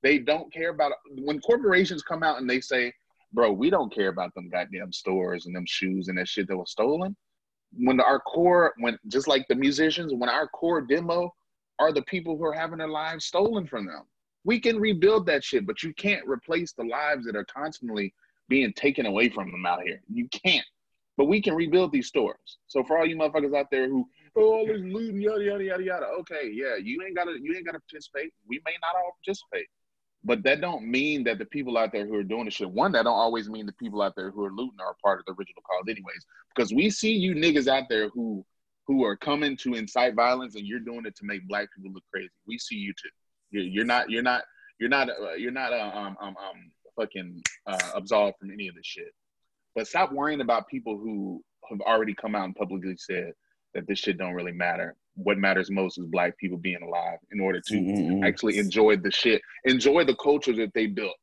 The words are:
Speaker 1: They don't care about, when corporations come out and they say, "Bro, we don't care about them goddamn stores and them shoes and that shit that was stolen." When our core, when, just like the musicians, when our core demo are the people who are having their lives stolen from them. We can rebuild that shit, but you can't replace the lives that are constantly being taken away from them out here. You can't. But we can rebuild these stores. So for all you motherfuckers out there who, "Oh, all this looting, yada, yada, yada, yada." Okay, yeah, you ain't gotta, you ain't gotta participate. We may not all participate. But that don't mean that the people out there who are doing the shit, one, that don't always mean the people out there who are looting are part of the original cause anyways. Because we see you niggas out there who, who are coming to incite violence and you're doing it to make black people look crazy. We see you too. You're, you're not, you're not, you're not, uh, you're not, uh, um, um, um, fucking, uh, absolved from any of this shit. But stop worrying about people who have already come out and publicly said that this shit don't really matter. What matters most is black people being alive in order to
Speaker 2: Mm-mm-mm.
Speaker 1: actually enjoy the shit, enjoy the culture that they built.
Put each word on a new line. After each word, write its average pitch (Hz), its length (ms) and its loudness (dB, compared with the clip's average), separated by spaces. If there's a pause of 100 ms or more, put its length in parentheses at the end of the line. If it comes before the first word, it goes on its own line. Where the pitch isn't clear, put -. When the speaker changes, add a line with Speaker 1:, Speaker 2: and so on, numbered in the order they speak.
Speaker 1:
They 143 160 6
don't 147 340 0
care 165 180 -4
about, 147 220 0 (300)
when 147 180 -2
corporations 190 640 4
come 165 200 -4
out 151 180 2
and 127 100 -4
they 127 100 2
say, 123 320 0 (400)
"Bro, 110 200 4
we 120 180 2
don't 147 220 0
care 101 160 0
about 90 260 -4
them 90 160 -12
goddamn 90 420 -6
stores 90 540 -2
and 87 100 -8
them 90 100 -6
shoes 92 420 -2
and 92 100 -2
that 90 100 -2
shit 98 200 -2
that 95 80 -2
was 87 140 -8
stolen." 165 460 0 (580)
When 127 260 2
our 131 200 6
core, 175 600 4
when, 117 180 0 (100)
just 135 200 0
like 135 200 4
the 131 60 4
musicians, 156 600 2
when 120 140 0
our 139 200 0
core 170 340 0
demo 170 500 0 (460)
are 156 140 6
the 143 100 2
people 165 340 -4
who 165 80 -4
are 151 80 0
having 160 260 -6
their 160 100 -6
lives 156 360 -6
stolen 202 420 2
from 113 200 -6
them. 78 160 -12 (420)
We 233 160 4
can 233 180 2
rebuild 208 500 6
that 143 160 2
shit, 107 220 0
but - 160 -4
you 160 120 -6
can't 196 340 0
replace 165 460 -2
the 117 100 -6
lives 135 400 -2
that 110 120 -4
are 98 100 -4
constantly 120 680 -6 (380)
being 127 240 4
taken 139 320 2
away 110 240 4
from 95 200 -6
them 90 140 -10
out 87 200 0
here. 85 180 -6 (100)
You 120 160 -4 (160)
can't. 175 220 2 (500)
But 139 100 6
we 202 140 4
can 202 140 0
rebuild 165 380 4
these 131 160 0
stores. - 580 -2
So 135 180 0
for 156 140 2
all 160 80 4
you 165 100 0
motherfuckers 147 400 2
out 139 140 0
there 131 180 2
who, 131 180 0 (300)
"Oh, 220 160 8
all 220 140 2
this 220 160 -2
looting, 202 400 -6
yada, 208 220 0
yada, 202 200 -2
yada, 185 200 -2
yada." 180 220 -2 (140)
Okay, 151 320 -8
yeah, 120 240 -4
you 117 300 -6
ain't 190 100 -10
gotta, 175 240 -4
you 151 140 -4
ain't 180 100 -10
gotta 165 160 -10
participate. 151 520 -12 (140)
We 131 200 -10
may 165 60 -4 (100)
not 170 140 -2
all 180 280 -4
participate. - 440 -6 (560)
But 110 200 0
that 135 160 2
don't 147 280 -6
mean 139 360 -2
that 113 140 0
the 110 80 -8
people 127 300 -4
out 113 140 2
there 104 160 -4
who 107 80 -6
are 104 80 0
doing 110 220 -4
the 107 80 -8
shit, 98 180 -6
one, 147 220 2
that 117 100 4
don't 120 160 2
always 117 320 0
mean 110 160 -10
the 101 60 -10
people 104 300 -6
out 98 140 0
there 95 140 -8
who 101 140 -6
are 98 80 -6
looting 110 280 -8
are 95 220 -8
part 98 160 4
of 90 80 -16
the 95 60 -10
original 95 360 -12
cause 95 200 -2
anyways. 98 360 -10 (300)
Because 107 180 0
we 175 180 4
see 214 220 0
you 185 220 2
niggas 151 320 4
out 131 220 2
there 107 220 2
who, 110 360 -6 (400)
who 135 180 4
are 101 120 0
coming 147 420 -2
to 123 160 -4
incite 117 400 0
violence 120 400 2
and 104 100 -10
you're 110 140 -6
doing 117 280 -10
it 101 100 -12
to 101 80 -16
make 101 240 -8
black 101 260 -4
people 98 180 -16
look 92 200 -18
crazy. 92 180 -8 (160)
We 113 100 -10
see 120 200 -10
you 98 160 -8
too. - 160 -14 (420)
You're, 101 140 -4
you're 95 200 -2
not, 120 260 2
you're 117 120 -2
not, 123 200 2 (360)
you're 117 100 -2
not, 131 220 2
uh, 98 260 -8
you're 117 140 -6
not, 127 220 -4
uh, 107 200 -4
um, 98 280 -10
um, 98 160 -12
um, 95 340 -14 (260)
fucking, 92 460 -8 (240)
uh, 95 300 -4
absolved 101 420 2
from 98 140 -14
any 101 160 -10
of 87 80 -14
this - 100 -18
shit. - 260 -14 (600)
But 113 140 -4
stop 170 240 0
worrying 143 280 -2
about 117 280 0
people 117 300 -8
who 98 440 -6 (260)
have 104 120 -8
already 110 340 2
come 107 220 -6
out 98 80 -2
and 92 100 -8
publicly 92 420 -6
said - 360 -6 (420)
that 82 140 -6
this 98 100 0
shit 92 200 -2
don't 90 160 -4
really 87 180 -6
matter. 87 420 -2 (200)
What 98 220 0
matters 95 340 2
most 95 280 0
is 87 80 -8
black 87 320 0
people 90 180 -4
being 87 260 -6
alive 85 360 -4 (140)
in 104 80 -4
order 95 260 0
to 107 80 -4
Speaker 2:
Mm-mm-mm. 98 520 2
Speaker 1:
actually 107 320 0
enjoy 104 380 6
the 95 140 -2
shit, - 320 2 (220)
enjoy 135 420 6
the 127 100 4
culture 143 400 2
that 110 180 -2
they 110 120 2
built. 98 360 -4